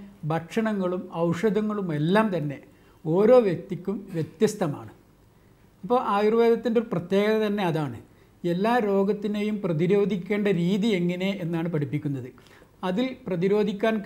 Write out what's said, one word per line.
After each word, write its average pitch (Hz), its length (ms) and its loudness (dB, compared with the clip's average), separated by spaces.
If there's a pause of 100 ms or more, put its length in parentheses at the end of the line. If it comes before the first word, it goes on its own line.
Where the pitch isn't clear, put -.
(320)
ഭക്ഷണങ്ങളും 180 720 -2 (220)
ഔഷധങ്ങളും 208 640 0 (100)
എല്ലാം 190 260 4 (120)
തന്നെ 143 220 -6 (580)
ഓരോ 233 200 8 (120)
വ്യക്തിക്കും 175 480 -6 (180)
വ്യത്യസ്തമാണ്. 156 760 -2 (920)
അപ്പോൾ 247 180 2 (140)
ആയുർവേദത്തിൻ്റെ 233 640 2
ഒരു 220 160 -6
പ്രത്യേകത 208 500 2
തന്നെ 208 180 -2 (100)
അതാണ്. 139 260 -4 (520)
എല്ലാ 202 200 0 (140)
രോഗത്തിനെയും 208 760 0
പ്രതിരോധിക്കേണ്ട 196 840 0 (120)
രീതി 190 380 2
എങ്ങനെ 180 320 0 (140)
എന്നാണ് 170 320 -2
പഠിപ്പിക്കുന്നത്. 143 520 -4 (600)
അതിൽ 202 180 0 (200)
പ്രതിരോധിക്കാൻ 202 680 0 (120)